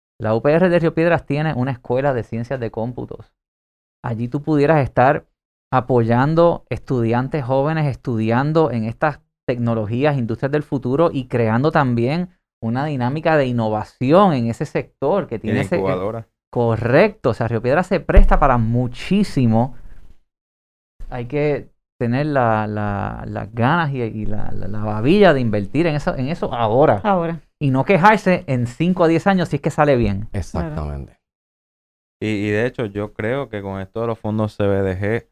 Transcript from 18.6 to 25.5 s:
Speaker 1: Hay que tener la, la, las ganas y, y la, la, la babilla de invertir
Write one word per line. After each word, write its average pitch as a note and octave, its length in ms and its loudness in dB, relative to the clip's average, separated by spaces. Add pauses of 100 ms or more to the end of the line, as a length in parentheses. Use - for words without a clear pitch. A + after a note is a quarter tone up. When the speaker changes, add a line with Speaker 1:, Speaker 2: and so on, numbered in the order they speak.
Speaker 1:
Hay B2 160 -8
que C#3+ 440 -2 (300)
tener B2+ 280 0
la, A2+ 400 2
la, G#2 600 -4
las G#2+ 260 -8
ganas C#3 380 2
y, C3 100 -4
y G#2+ 240 -4
la, G#2+ 260 0
la, G2+ 160 -2
la G#2 160 -4
babilla D3 500 4
de C3 80 0
invertir A2 460 0